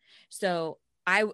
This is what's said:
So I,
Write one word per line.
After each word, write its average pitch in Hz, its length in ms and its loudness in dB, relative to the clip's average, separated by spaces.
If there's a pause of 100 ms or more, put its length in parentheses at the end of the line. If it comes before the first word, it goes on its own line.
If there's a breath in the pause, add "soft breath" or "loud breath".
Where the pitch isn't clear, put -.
(280 soft breath)
So 170 500 -4 (280)
I, 196 280 4